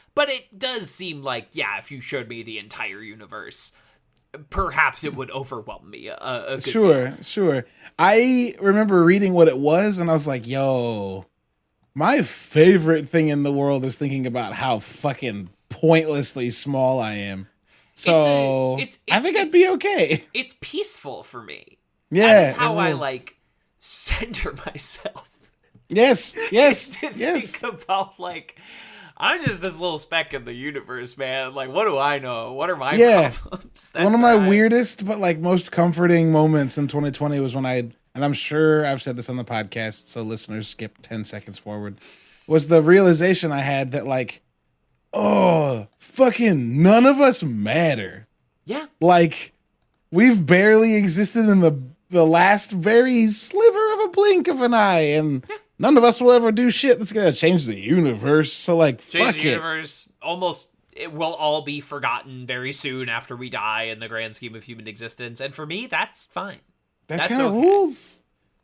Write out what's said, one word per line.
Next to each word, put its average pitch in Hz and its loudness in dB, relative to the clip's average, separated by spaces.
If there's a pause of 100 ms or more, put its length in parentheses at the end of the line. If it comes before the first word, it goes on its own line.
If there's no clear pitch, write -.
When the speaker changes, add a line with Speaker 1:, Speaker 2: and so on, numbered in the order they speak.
(140)
Speaker 1:
but 285 0
it 247 -12
does 226 -8
seem 160 -10
like, 123 -8
yeah, 104 -8
if - -18
you 139 -16
showed 123 -10
me 117 -14
the 110 -14
entire 104 -14
universe, 107 -16 (760)
perhaps 156 -2
it 147 -8
would 131 -12
overwhelm 117 -12
me 76 -18
a, - -14
a 127 -8
good 131 -10
Speaker 2:
Sure, 147 4
Speaker 1:
deal. 139 -14
Speaker 2:
sure. 151 -2 (320)
I 240 4
remember 202 4
reading 185 4
what 170 6
it 131 0
was, 180 2
and 170 -2
I - 2
was 151 0
like, 123 -6
"Yo, 117 -4 (720)
my 240 2
favorite 160 2
thing 156 0
in 143 -2
the 143 -2
world 139 -2
is 131 -6
thinking 135 -4
about 120 -6
how 123 -4
fucking 107 -8 (220)
pointlessly 151 0
small 131 -2
I 107 -6
am." 98 -10 (460)
Speaker 1:
It's - -12
a, 180 0
Speaker 2:
So, 139 2
Speaker 1:
it's, - -10 (120)
Speaker 2:
I 185 2
Speaker 1:
it's, 240 0
Speaker 2:
think 349 0
I'd 392 -2
Speaker 1:
it's, 311 -10
Speaker 2:
be 359 8
okay. 277 -2 (100)
Speaker 1:
it's 254 -8
peaceful 151 -10
for 120 -18
me. 69 -20 (320)
Speaker 2:
Yeah, 196 4
Speaker 1:
That 202 8
is 131 -2
how 240 -2
Speaker 2:
it 190 0
Speaker 1:
I, 180 0
Speaker 2:
was. 135 -6
Speaker 1:
like, 131 -10 (420)
center - -6
<laughs> 131 -16
myself. - -14 (580)
Speaker 2:
Yes, 233 2
Speaker 1:
<laughs> - -8
Speaker 2:
yes, 254 2
Speaker 1:
To 311 -10
Speaker 2:
yes. 269 -6
Speaker 1:
think 240 -10 (100)
about, 190 -6
like, 175 -16 (580)
I'm 302 -2
just 202 -4
this 175 -8
little 170 -4
speck 160 -6
in 123 -8
the 120 -14
universe, 127 -12
man. 131 -6
Like, 131 -8
what 196 0
do 180 0
I 143 0
know? 123 -10
What 147 -6
are 180 -4
my 139 -4
Speaker 2:
Yeah. 214 6
Speaker 1:
problems? - -14
<laughs> - -16
Speaker 2:
One 175 0
of 208 4
Speaker 1:
That's 233 4
Speaker 2:
my 240 6
Speaker 1:
all 220 6
right. 190 2
Speaker 2:
weirdest 220 2
but, 208 -6
like, 175 0
most 175 -2
comforting 170 2
moments 156 2
in 143 -2
twenty 147 -4
twenty 147 -4
was 131 -4
when 135 -4
I, 127 -2 (360)
and 131 -4
I'm 143 0
sure 151 2
I've 139 -4
said 127 -8
this 123 -10
on 127 -6
the 123 -8
podcast, 110 -8
so 117 -10
listeners 110 -10
skip - -14
ten 110 -10
seconds 104 -14
forward, 104 -12 (480)
was 151 2
the 160 6
realization 175 4
I 139 -4
had 139 -4
that, 117 -6
like, 131 -4 (680)
oh, 175 2 (120)
fucking 165 2
none 226 8
of 277 6
us 269 4
matter. 113 -2 (380)
Speaker 1:
Yeah. 285 -8 (140)
Speaker 2:
Like, 170 2 (580)
we've 208 4
barely 214 4
existed 202 0
in 190 6
the, 156 2 (300)
the 170 4
last 185 2
very 226 2
sliver 427 2
of 392 -2
a 427 0
blink 381 2
of 277 -2
an 240 0
eye, 180 2
and 151 -2
Speaker 1:
Yeah. 415 -12 (220)
Speaker 2:
none 277 4
of 233 6
us 233 4
will 247 6
ever 233 4
do 240 2
shit 247 2
that's 208 -8
gonna 202 2
change 165 2
the 104 -8
universe. 139 0
So, - -2
like, 147 2
Speaker 1:
Change - -2
Speaker 2:
fuck 220 0
Speaker 1:
the 156 -8
Speaker 2:
it. 156 -4
Speaker 1:
universe. 160 -8 (120)
Almost, 175 -6 (220)
it 165 -14
will 160 -6
all 151 -2
be 143 -8
forgotten 127 -8
very 127 -8
soon 131 -8
after 117 -8
we 127 -14
die 110 -4
in 110 -10
the 113 -14
grand 110 -10
scheme 113 -16
of 110 -18
human 113 -18
existence. 117 -16
And 139 -12
for 151 -14
me, 196 -10
that's - -8
fine. 185 -14 (480)
Speaker 2:
That 160 -8
Speaker 1:
That's 165 -2
Speaker 2:
kinda 262 0
Speaker 1:
okay. 214 -2
Speaker 2:
rules. 370 0 (440)